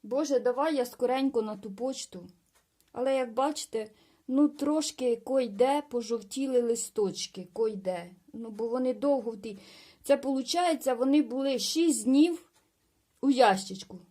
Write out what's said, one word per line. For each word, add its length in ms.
Боже, 360
давай 360
я 100
скоренько 560
на 160
ту 140
почту. 560
Але, 240
як 180
бачите, 560
ну, 220
трошки 680
койде, 760
пожовтіли 720
листочки, 920
койде. 580
Ну, 160
бо 180
вони 260
довго 380
в 100
тій. 180
Це, 140
получається, 760
вони 280
були 380
шість 440
днів 420
у 80
ящичку. 680